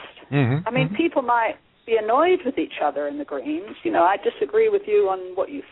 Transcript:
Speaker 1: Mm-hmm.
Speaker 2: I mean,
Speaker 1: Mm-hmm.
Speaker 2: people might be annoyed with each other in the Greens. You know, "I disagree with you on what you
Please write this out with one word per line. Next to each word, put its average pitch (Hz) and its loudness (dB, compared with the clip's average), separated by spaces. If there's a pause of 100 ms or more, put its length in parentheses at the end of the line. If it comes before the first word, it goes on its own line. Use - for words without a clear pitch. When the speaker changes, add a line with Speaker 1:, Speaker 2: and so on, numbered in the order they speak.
(300)
Speaker 1:
Mm-hmm. 139 2
Speaker 2:
I 220 -4
mean, 254 0
Speaker 1:
Mm-hmm. 208 -8
Speaker 2:
people 320 0
might 240 0 (320)
be 226 2
annoyed 269 4
with - -4
each - -4
other 147 -2
in 143 -6
the 147 -6
Greens. 151 -8
You 226 -2
know, 170 4
"I 175 4
disagree 220 0
with 202 0
you 208 4
on 185 -6
what 185 -4
you - -12